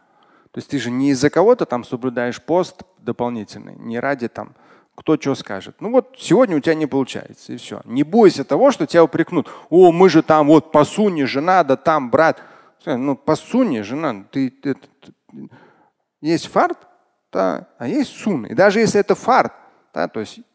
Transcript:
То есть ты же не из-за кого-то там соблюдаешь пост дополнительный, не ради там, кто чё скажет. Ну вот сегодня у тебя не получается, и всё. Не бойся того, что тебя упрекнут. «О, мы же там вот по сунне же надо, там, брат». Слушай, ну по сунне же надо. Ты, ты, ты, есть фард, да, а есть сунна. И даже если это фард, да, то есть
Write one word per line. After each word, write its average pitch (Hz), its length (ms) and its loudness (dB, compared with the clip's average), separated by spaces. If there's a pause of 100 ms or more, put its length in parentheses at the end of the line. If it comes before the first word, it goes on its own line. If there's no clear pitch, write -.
(520)
То - 60 -16
есть - 120 -12
ты 143 80 -4
же 120 140 -6
не 135 180 0
из-за 139 200 0
кого-то 185 360 2
там 120 160 -6
соблюдаешь 120 580 -6
пост 170 420 -4 (160)
дополнительный, 113 760 -10
не 117 240 -12
ради 127 300 -6
там, - 260 -16 (400)
кто - 220 -2
чё 139 180 -2
скажет. - 460 -12
Ну 196 100 -8
вот - 280 0
сегодня 196 380 2
у 139 40 -2
тебя 160 140 0
не 156 120 -4
получается, - 680 -8
и 123 40 -12
всё. - 280 -14
Не 127 200 -2
бойся 170 400 4
того, 220 260 2
что 160 160 -2
тебя 170 180 4
упрекнут. 165 460 -2 (200)
«О, 175 220 8
мы 180 160 6
же 156 140 6
там 156 240 4
вот 156 260 4
по 147 120 6
сунне 180 420 -2
же 127 140 -4
надо, 175 360 2
там, 147 340 -2
брат». 147 300 2 (400)
Слушай, 147 180 -4
ну 269 180 -4
по 156 200 -2
сунне 202 460 -2
же 107 140 -8
надо. 151 340 -8
Ты, 135 200 -4
ты, 135 240 -8
ты, - 720 -20 (720)
есть 156 260 -2
фард, 330 320 -2 (540)
да, 190 360 -4 (100)
а 120 100 -10
есть 247 280 -4
сунна. 147 300 -4
И - 80 -12
даже 196 260 2
если 208 200 2
это 196 140 0
фард, 226 380 0 (400)
да, 175 160 -4
то - 120 -10
есть 107 200 -14 (140)